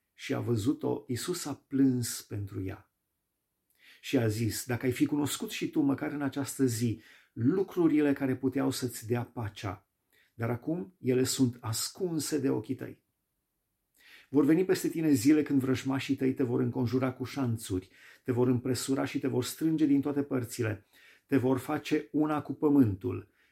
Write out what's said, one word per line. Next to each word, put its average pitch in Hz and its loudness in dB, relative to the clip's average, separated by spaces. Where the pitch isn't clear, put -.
și - -6
a 117 -2
văzut-o, 120 -2
Iisus 170 -4
a 143 -6
plâns 131 2
pentru 104 -8
ea." 95 -10
Și - 0
a 117 4
zis, 107 -2
„Dacă 120 -2
ai 123 2
fi 147 2
cunoscut 147 -2
și - -6
tu, 160 0
măcar 139 0
în 143 -6
această 135 -2
zi, 117 0
lucrurile 151 2
care 131 -2
puteau 135 0
să-ți 123 -6
dea 120 0
pacea, 104 -8
dar 113 -2
acum 170 -6
ele 127 2
sunt 127 2
ascunse 156 -4
de 135 0
ochii 131 -2
tăi.” - -12
Vor 139 4
veni 165 6
peste 180 0
tine 160 0
zile 143 6
când 139 2
vrăjmașii 131 0
tăi 131 0
te - -2
vor 127 0
înconjura 127 0
cu 123 -8
șanțuri, 113 -4
te 131 -2
vor 123 2
împresura 131 0
și 139 -4
te - -2
vor 123 0
strânge 156 0
din 143 4
toate 143 0
părțile, 113 -4
te 139 2
vor 127 2
face 151 -4
una 151 0
cu - -8
pământul, 104 2